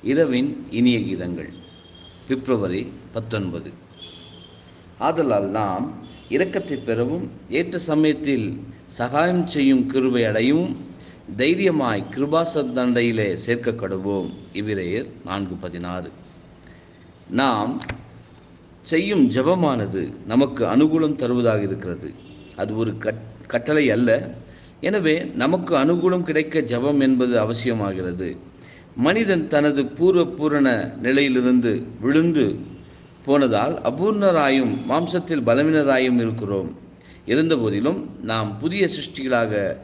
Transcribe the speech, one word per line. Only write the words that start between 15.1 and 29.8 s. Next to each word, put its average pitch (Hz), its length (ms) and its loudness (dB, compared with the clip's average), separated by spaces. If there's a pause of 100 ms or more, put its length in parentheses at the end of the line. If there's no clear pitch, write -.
நான்கு 92 400 -6
பதினாறு. 87 480 -10 (1160)
நாம் 117 440 0 (1080)
செய்யும் 170 480 2
ஜெபமானது 127 720 0 (220)
நமக்கு 117 400 2
அனுகூலம் 151 560 4
தருவதாக 117 400 2
இருக்கிறது. 90 480 -6 (460)
அது 104 200 -4
ஒரு 110 220 -2
கட்-, - 280 -6 (200)
கட்டளை 139 440 2
அல்ல. 117 300 4 (680)
எனவே 180 260 2 (200)
நமக்கு 160 420 0
அனுகூலம் 175 460 2
கிடைக்க 156 380 0
ஜெபம் 131 400 0
என்பது 127 400 4
அவசியமாகிறது. 101 880 -2 (680)
மனிதன் 180 520 2
தனது 147 360 4